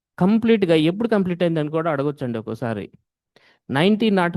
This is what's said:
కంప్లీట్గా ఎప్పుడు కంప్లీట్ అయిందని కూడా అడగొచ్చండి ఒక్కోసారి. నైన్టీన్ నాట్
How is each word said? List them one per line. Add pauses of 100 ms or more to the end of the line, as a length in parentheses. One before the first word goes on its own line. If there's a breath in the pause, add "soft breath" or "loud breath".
(180)
కంప్లీట్గా (140)
ఎప్పుడు
కంప్లీట్
అయిందని
కూడా
అడగొచ్చండి
ఒక్కోసారి. (880 soft breath)
నైన్టీన్
నాట్